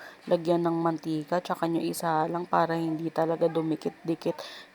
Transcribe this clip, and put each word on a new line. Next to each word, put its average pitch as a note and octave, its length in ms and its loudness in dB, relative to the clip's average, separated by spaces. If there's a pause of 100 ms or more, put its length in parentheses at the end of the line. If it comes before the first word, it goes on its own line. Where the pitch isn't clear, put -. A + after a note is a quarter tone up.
(260)
lagyan E3+ 400 2
ng E3 160 2
mantika, D#3+ 640 0
tsaka E3+ 260 -2
nyo E3 140 0
isalang E3+ 640 0
para E3 240 4
hindi D#3+ 400 -2
talaga D#3+ 320 2
dumikit-dikit D#3+ 960 -2 (360)